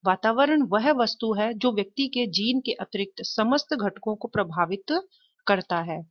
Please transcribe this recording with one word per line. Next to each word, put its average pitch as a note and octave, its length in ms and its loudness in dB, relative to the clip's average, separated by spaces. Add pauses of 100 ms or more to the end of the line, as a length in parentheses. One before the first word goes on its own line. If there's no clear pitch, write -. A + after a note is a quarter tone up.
वातावरण A#3 600 4
वह A3 300 2
वस्तु A3+ 400 0
है G#3+ 200 0
जो A#3+ 180 2
व्यक्ति G#3 360 -2
के B3 200 -2
जीन A3 320 0
के A#3+ 200 -4
अतिरिक्त G3 440 -6
समस्त C4 520 0
घटकों G#3+ 400 -4
को A3+ 120 -10
प्रभावित F3+ 640 -2 (540)
करता F#3 360 2
है। E3 180 -6 (100)